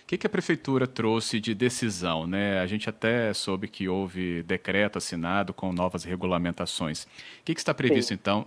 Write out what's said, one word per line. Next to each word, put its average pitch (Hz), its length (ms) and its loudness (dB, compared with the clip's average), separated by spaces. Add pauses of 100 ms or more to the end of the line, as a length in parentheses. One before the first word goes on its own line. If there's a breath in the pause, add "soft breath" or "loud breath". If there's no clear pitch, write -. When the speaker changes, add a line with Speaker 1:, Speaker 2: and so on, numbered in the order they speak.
Speaker 1:
o - 40 -20
que 175 100 -2
que - 100 -2
a - 20 -4
prefeitura 139 560 0
trouxe 113 540 0
de 110 160 -2
decisão, 92 720 0
né? 98 320 2
A 92 80 2
gente 107 220 -2
até 113 420 2
soube 101 380 -2
que - 180 -4
houve 90 560 -2
decreto 95 540 0
assinado 90 560 0
com 92 180 -4
novas 90 320 0
regulamentações. 87 1040 -2
O - 400 -20
que 165 80 0
que - 80 -4
está 160 120 2
previsto, 139 360 4
Speaker 2:
Sim. 123 60 -2
Speaker 1:
então, 104 320 2